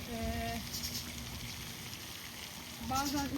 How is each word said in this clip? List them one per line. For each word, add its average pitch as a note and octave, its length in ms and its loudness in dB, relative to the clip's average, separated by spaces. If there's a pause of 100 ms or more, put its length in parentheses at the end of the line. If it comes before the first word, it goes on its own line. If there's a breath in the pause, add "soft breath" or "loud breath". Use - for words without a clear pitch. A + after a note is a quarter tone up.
(120)
eee, A3+ 460 2 (2250)
bazen C#4 360 6 (120)